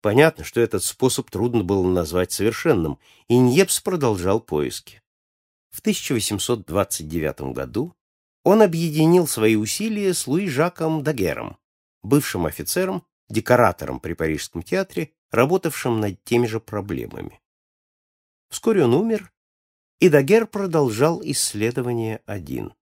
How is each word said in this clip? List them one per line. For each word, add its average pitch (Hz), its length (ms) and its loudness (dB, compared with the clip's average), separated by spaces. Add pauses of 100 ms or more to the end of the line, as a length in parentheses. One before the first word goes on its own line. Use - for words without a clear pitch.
Понятно, 120 420 2
что - 180 -4
этот 107 220 0
способ - 480 -2
трудно 117 320 0
было 92 240 0
назвать 90 460 0
совершенным, 98 680 0 (300)
и 120 80 4
Ньепс 127 440 4
продолжал 113 600 0
поиски. - 640 -6 (680)
В - 120 -18
тысяча - 320 -2
восемьсот 107 520 -4
двадцать 82 400 -4
девятом 76 460 -6
году 69 420 -6 (480)
он 202 180 6
объединил 165 680 4
свои 110 300 2
усилия 202 560 -2
с - 140 -6
Луи 180 220 -2
Жаком 160 540 -2
Дагером, 90 540 -4 (460)
бывшим 107 420 0
офицером, 180 640 -4 (240)
декоратором 107 680 0
при 82 120 -8
Парижском 80 500 -6
театре, 180 500 -6 (180)
работавшим 131 720 0
над 101 240 -4
теми 120 220 2
же 110 140 -6
проблемами. 69 800 -8 (1120)
Вскоре 208 340 2
он 117 80 6
умер, 202 400 0 (680)
и 175 100 6
Дагер 151 360 4
продолжал 160 800 0
исследование 117 1000 -4
один. 67 560 -10